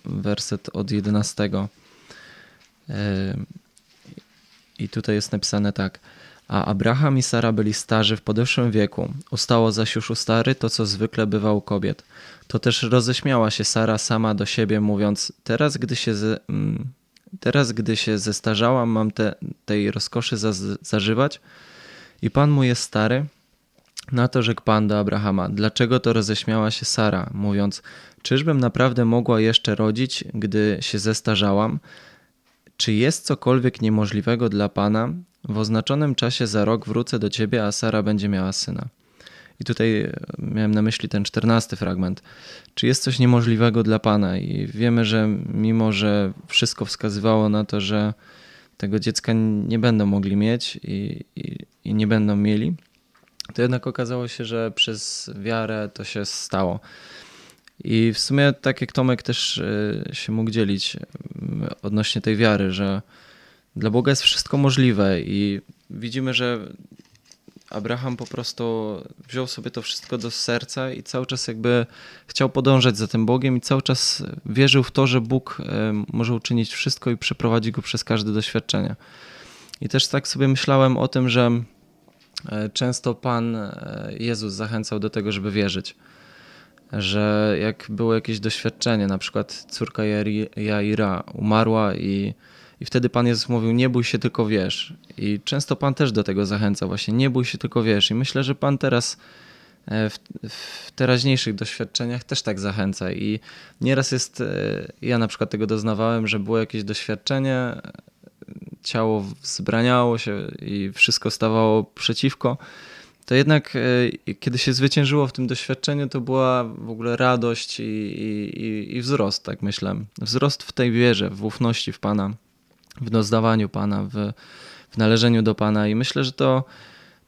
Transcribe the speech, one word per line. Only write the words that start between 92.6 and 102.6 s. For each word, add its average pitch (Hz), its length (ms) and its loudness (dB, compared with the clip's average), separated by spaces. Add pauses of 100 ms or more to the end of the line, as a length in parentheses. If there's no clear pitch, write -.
i 139 40 -12
wtedy 123 240 0
Pan 120 180 2
Jezus 117 220 0
mówił: 113 240 2
„Nie 123 160 4
bój 123 160 2
się, 120 140 0
tylko 117 280 0
wierz”. 98 460 -2 (260)
I 101 260 -2
często 147 320 -2
Pan 139 180 0
też 135 180 2
do 104 120 2
tego 101 220 0
zachęca 101 400 0
właśnie: 101 280 -4
„Nie 131 160 2
bój 127 140 0
się, - 140 -6
tylko - 240 -2
wierz”. 104 280 2
I 107 40 -2
myślę, 131 300 -2
że 135 100 -2
Pan 139 240 0
teraz, 123 380 0 (720)
e, 107 240 -2
w, - 80 -12 (300)
w - 420 -14
teraźniejszych 127 640 2
doświadczeniach 120 680 -6
też - 180 -4
tak 98 180 -4